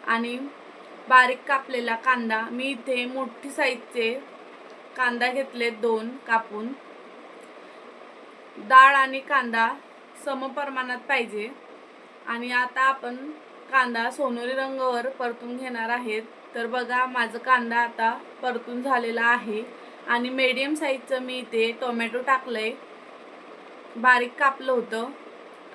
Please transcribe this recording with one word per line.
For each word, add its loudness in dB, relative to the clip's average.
आणि 0
बारीक 6
कापलेला 0
कांदा, 0
मी -6
इथे -2
मोठी -8
साईजचे -2
कांदा 2
घेतले -2
दोन 0
कापून. 0
डाळ 10
आणि 2
कांदा 0
समप्रमाणात -4
पाहिजे. -2
आणि -6
आता 0
आपण 0
कांदा 2
सोनेरी -2
रंगावर -2
परतून -6
घेणार -6
आहेत. -2
तर -4
बघा, 0
माझा -2
कांदा 2
आता 2
परतून -4
झालेला 0
आहे 2
आणि 0
मीडियम 2
साईजचं -2
मी -8
इथे 0
टोमॅटो -2
टाकलंय, 0
बारीक 4
कापलं 2
होतं -2